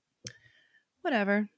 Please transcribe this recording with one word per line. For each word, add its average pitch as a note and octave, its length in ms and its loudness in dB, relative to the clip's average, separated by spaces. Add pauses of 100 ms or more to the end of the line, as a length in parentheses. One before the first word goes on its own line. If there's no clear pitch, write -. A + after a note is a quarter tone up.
(1000)
whatever. G#3 560 0